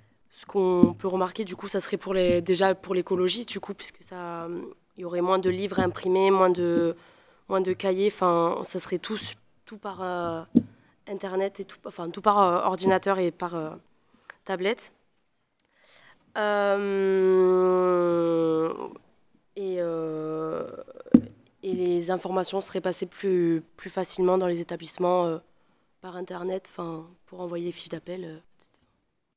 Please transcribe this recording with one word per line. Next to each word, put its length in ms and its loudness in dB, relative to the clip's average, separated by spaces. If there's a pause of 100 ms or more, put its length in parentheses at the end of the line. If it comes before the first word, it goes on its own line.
(300)
ce 160 -20
qu'on 520 2
peut 100 -6
remarquer, 360 -6
du 120 -14
coup, 120 -12
ça 120 -6
serait 180 -8
pour 160 -10
les, 260 0
déjà 340 0
pour 200 -8
l'écologie, 500 -2
du 160 -10
coup, 140 -10
puisque 280 -14
ça, 420 -12
euh, 180 -10 (340)
il 60 -14
y 20 -8
aurait 160 -2
moins 200 4
de 100 2
livres 300 -2
imprimés, 500 2
moins 200 6
de, 460 2 (520)
moins 120 2
de 120 0
cahiers, 340 0
enfin, 560 2
ça 160 -8
serait 200 -4
tout 180 -8
su-, 180 -10 (320)
tout 120 -18
par, 220 -12
euh, 420 -4 (640)
Internet 540 -4
et 40 -10
tout, 200 -20
enfin, 240 -10
tout 140 -10
par, 160 6
euh, 260 6
ordinateur 540 2
et 140 0
par, 240 -8
euh, 140 -6 (720)
tablette. 480 -4 (1500)
Euh, 2250 4 (840)
et, 240 -4
euh, 880 -4 (960)
et 80 -4
les 400 -2
informations 480 -2
seraient 200 -8
passées 260 -6
plus, 580 0 (120)
plus 140 -16
facilement 480 0
dans 80 0
les 140 -2
établissements, 640 -2
euh, 120 -2 (640)
par 160 -16
Internet, 540 -6
enfin, 340 -8 (200)
pour 160 -16
envoyer 260 -6
les 60 -4
fiches 160 -14
d'appel, 360 -10
euh, 140 -14 (1000)